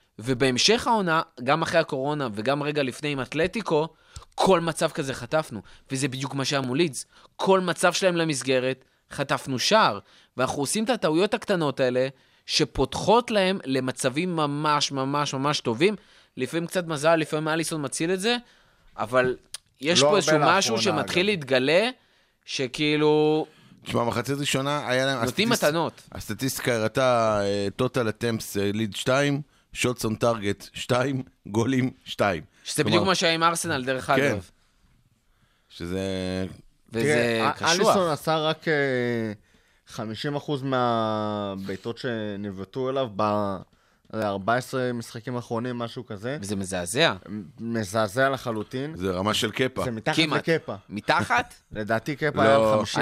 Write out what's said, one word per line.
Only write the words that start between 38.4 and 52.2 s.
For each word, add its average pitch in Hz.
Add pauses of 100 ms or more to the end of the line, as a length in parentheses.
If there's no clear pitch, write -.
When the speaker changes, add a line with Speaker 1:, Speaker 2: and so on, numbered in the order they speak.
Speaker 2:
אה, 160 (1120)
חמישים 113
אחוז 147
מהבעיטות 107
שנבעטו 104
אליו 135
ב-, 104 (580)
ארבע 104
עשרה 127
משחקים 120
האחרונים, 120
משהו 117
כזה. 113
Speaker 1:
וזה 101
מזעזע. 95 (160)
Speaker 2:
מ-, 104 (180)
מזעזע 113
לחלוטין. 131
Speaker 3:
זה 92
רמה 98
של 107
קפה. 127
Speaker 2:
זה 123
מתחת 113
Speaker 1:
כמעט. 160
Speaker 2:
לקפה. 143 (140)
Speaker 1:
מתחת? 156 (100)
Speaker 2:
<laughs> -
לדעתי 110
קפה 147